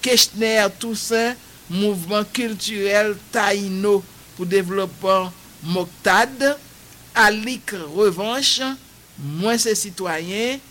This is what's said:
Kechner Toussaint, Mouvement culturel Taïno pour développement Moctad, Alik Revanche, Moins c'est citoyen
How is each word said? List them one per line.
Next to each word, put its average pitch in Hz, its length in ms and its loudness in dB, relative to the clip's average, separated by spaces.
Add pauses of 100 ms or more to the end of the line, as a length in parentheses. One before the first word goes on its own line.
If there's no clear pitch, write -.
Kechner 220 640 2 (120)
Toussaint, 226 560 -2 (360)
Mouvement 196 540 0
culturel 208 920 -2 (160)
Taïno 202 720 0 (320)
pour 180 80 -6
développement 190 880 0 (300)
Moctad, 208 960 0 (560)
Alik 220 560 2 (260)
Revanche, 214 640 2 (580)
Moins 165 380 -2
c'est 226 200 0
citoyen 190 800 -4 (120)